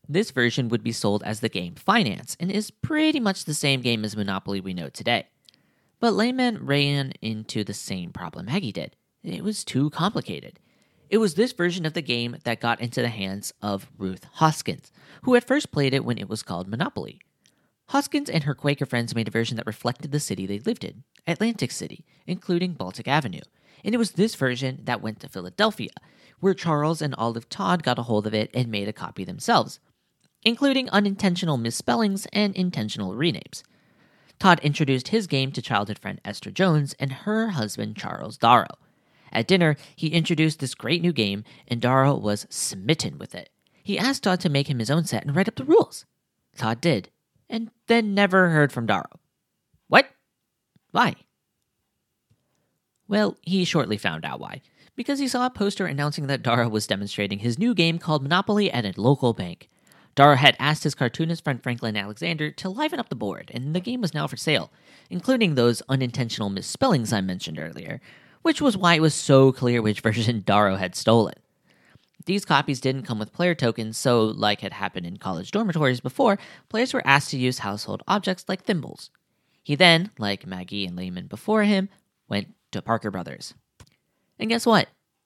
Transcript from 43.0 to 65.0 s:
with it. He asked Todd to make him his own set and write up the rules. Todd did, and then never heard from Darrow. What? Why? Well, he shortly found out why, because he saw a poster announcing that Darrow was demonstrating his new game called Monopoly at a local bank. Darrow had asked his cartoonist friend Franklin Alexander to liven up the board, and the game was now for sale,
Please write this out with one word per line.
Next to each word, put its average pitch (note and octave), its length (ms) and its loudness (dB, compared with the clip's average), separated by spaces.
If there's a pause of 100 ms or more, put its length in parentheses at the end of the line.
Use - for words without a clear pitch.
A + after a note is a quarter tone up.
with - 180 -16
it. - 140 -16 (340)
He G3+ 160 -4
asked C4 260 -2
Todd F#3 160 2
to F3 100 0
make C#3 180 0
him C3+ 100 -2
his A2+ 120 -2
own D#3+ 140 2
set - 200 -4
and C#3 100 -2
write F#3+ 140 2
up - 60 -6
the C4 100 -10
rules. E4 400 2 (500)
Todd A2+ 280 -4
did, C3+ 260 0 (400)
and A3+ 220 -6 (160)
then A3+ 260 2
never F#3+ 380 6
heard D3 220 4
from A#2+ 120 -4
Darrow. G#2 340 -2 (720)
What? C4+ 180 6 (840)
Why? G#3 240 2 (1900)
Well, G#3 320 0
he F#3 240 0
shortly C3 320 0
found D#2+ 300 -4
out C2+ 120 -8
why, G1+ 220 -14 (360)
because C4+ 220 -4
he C#4 100 0
saw B3 180 0
a B3+ 40 -2
poster G3+ 360 -2
announcing C#3+ 400 -4
that C3 160 -2
Darrow A#2+ 260 2
was G#2+ 180 -2
demonstrating G2+ 520 -2
his A#2 200 -2
new A#3 140 2
game E3 260 2
called D#3 240 0
Monopoly G3 480 2
at A#2+ 140 -2
a F#2+ 160 -6
local B2 320 4
bank. F2 380 -8 (440)
Darrow C#3+ 220 10
had C3 220 8
asked D3+ 260 0
his D3 100 -2
cartoonist D#3+ 480 -2
friend C3 200 -4
Franklin A#2 340 -4
Alexander D3+ 540 -4
to - 180 -10
liven D4 320 -4
up - 80 -8
the - 60 -6
board, G2+ 400 -8
and C3 200 -4
the F3+ 60 -2
game A#3+ 220 -6
was E3+ 100 -2
now D3+ 140 -4
for - 100 -8
sale, C3 340 0 (380)